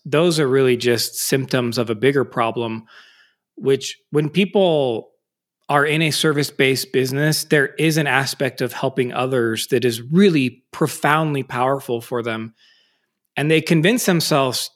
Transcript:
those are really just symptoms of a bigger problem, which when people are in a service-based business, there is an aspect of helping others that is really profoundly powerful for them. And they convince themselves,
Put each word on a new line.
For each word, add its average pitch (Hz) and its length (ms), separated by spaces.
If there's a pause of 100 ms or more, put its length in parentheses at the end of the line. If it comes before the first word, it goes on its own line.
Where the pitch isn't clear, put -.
those 156 340
are 143 80
really 127 300
just 117 380
symptoms 127 640
of 113 100
a 110 60
bigger 131 300
problem, 113 600 (720)
which - 440 (120)
when 151 180
people 160 840 (540)
are 143 180
in 156 180
a 156 80
service-based 139 800
business, 139 520
there 143 240 (100)
is 156 180
an 151 80
aspect 135 560
of 123 100
helping 127 400
others 120 560
that 123 160
is 117 160
really 151 720
profoundly 151 720
powerful 127 600
for 120 200
them. 113 320 (840)
And 147 140
they 160 100
convince 175 440
themselves, 151 720